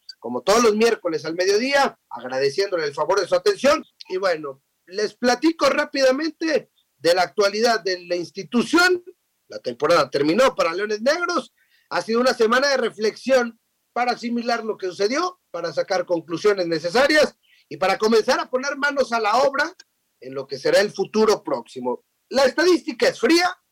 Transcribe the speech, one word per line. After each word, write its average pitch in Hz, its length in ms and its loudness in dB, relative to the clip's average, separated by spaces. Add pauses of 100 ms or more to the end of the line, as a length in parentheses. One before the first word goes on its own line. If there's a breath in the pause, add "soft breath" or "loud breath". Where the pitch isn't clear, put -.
(180)
como 123 240 -8
todos 220 200 2
los 214 140 4
miércoles 196 480 0
al 160 100 -6
mediodía, 226 640 0 (120)
agradeciéndole 139 760 -2
el 143 100 -6
favor 175 260 0
de 175 60 -2
su 180 80 -2
atención. 254 500 2 (240)
Y 185 100 -6
bueno, 156 440 -4 (240)
les 202 280 -6
platico 269 560 0
rápidamente 294 1000 -2 (260)
de 165 180 0
la 185 80 2
actualidad 208 600 0
de 180 240 -6
la 175 100 -2
institución. 247 840 0 (460)
La 107 100 -14
temporada 147 520 0
terminó 175 440 2
para - 200 -2
Leones 208 280 -6
Negros. 330 520 -2 (360)
Ha 175 120 -4
sido 226 180 -2
una 247 140 2
semana 240 340 2
de 269 80 2
reflexión 233 840 0 (340)
para 247 200 -2
asimilar 233 520 -4
lo 214 120 -6
que 190 120 -8
sucedió, 220 520 -2 (100)
para 165 220 -8
sacar 180 320 -2
conclusiones 170 640 0
necesarias 226 720 0 (300 soft breath)
y - 80 -14
para 185 200 0
comenzar 226 440 2
a - 100 -8
poner 277 260 -4
manos 277 360 -2
a 226 80 -2
la 214 160 0
obra 285 360 0 (480)
en 131 140 -16
lo 135 140 -8
que 139 100 -10
será 160 220 4
el 202 100 0
futuro 214 540 0
próximo. 123 600 -6 (240)
La 262 160 2
estadística 302 600 0
es - 140 -2
fría, 349 360 2 (160)